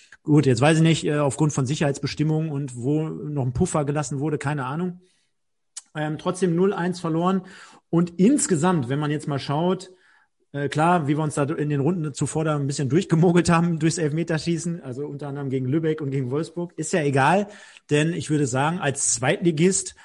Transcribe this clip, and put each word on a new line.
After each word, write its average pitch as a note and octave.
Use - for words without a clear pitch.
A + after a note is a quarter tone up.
Gut, D3
jetzt A#2+
weiß D#3
ich D#3+
nicht, E3
äh, D3+
aufgrund D3
von C3+
Sicherheitsbestimmungen D#3
und C#3
wo C#3+
noch D3+
ein B2
Puffer E3
gelassen D3
wurde, D3+
keine C#3
Ahnung. F3
Ähm, D3+
trotzdem F3+
null F#3
eins F3+
verloren. F3
Und E3+
insgesamt, F3+
wenn C#3
man D3
jetzt D3
mal C#3+
schaut, F3
äh, C#3+
klar, D#3+
wie D3
wir D#3
uns D3
da C#3+
in D3+
den C#3+
Runden D#3
zuvor D#3
da D3+
ein C#3+
bisschen C#3
durchgemogelt E3+
haben E3+
durchs D#3
Elfmeterschießen, E3
also C3+
unter C#3+
anderem C#3
gegen C3
Lübeck D#3
und C3+
gegen C3+
Wolfsburg, E3
ist D#3
ja F3+
egal, D3
denn D3+
ich E3
würde D3
sagen, C#3+
als -
Zweitligist E3+